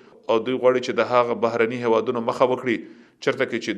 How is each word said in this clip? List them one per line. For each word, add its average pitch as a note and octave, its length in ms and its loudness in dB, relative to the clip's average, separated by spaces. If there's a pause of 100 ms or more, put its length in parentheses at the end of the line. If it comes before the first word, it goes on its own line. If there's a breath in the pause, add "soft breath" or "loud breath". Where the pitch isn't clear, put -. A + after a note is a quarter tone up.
(300 loud breath)
او A2+ 100 4
دوی B2+ 180 -2
غواړي B2+ 280 4
چې C3 60 -2
د A2+ 200 0
هغه A#2+ 220 4
بهرني A#2 500 -2
هیوادونو A2+ 380 0
مخه A#2+ 240 0
وکړي، B2+ 320 0 (440 loud breath)
چېرته C3 280 0
کې A#2 140 -4
چې A#2 140 -4